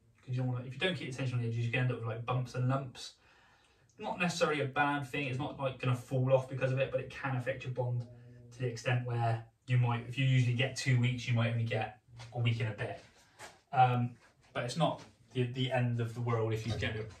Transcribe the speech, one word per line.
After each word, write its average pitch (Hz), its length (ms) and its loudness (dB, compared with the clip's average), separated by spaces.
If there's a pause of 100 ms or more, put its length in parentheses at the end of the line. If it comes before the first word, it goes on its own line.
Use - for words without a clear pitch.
(260)
'Cause 131 40 -12
you 123 80 -2
don't 127 100 0
wanna, 123 180 -4
if - 80 -12
you - 60 -12
don't 185 160 0
keep - 160 -8
the - 60 -8
tension 123 180 -2
on 117 60 0
the 113 80 -2
edges, 117 160 -2
you 117 60 -2
can 131 100 0
end 127 100 2
up 117 60 -4
with, 113 100 -6
like, 113 180 -6
bumps 127 300 -2
and 127 140 2
lumps. - 460 -4 (840)
Not 214 200 -6
necessarily 160 420 2
a 127 40 2
bad 143 400 2
thing, 147 220 -4
it's 127 100 -4
not, - 220 -6
like, 135 200 -2
gonna 127 160 0
fall 131 380 2
off 131 160 4
because 131 220 0
of 131 80 0
it, 123 120 0
but 127 100 0
it - 80 -10
can 131 260 -4
affect - 300 -2
your 127 80 -4
bond 123 340 -2 (460)
to - 60 -16
the 131 80 0
extent 123 380 0
where 117 400 0 (220)
you 127 100 4
might, 120 300 2
if 123 100 -8
you 135 80 2
usually 123 300 6
get - 220 0
two 127 220 2
weeks, 123 280 0
you 120 60 2
might 113 180 4
only 117 140 0
get - 340 -4 (320)
a 131 80 -6
week 117 220 2
and 113 80 0
a - 80 -6
bit. - 260 -6 (680)
Um, 123 420 4 (380)
but 123 100 -2
it's 127 140 -4
not 135 240 2 (320)
the, 127 140 2
the 127 260 -2
end 120 260 2
of 117 140 -2
the 120 80 -6
world 113 320 0
if - 120 -4
you 107 120 -2
get - 180 -2
it 107 240 -8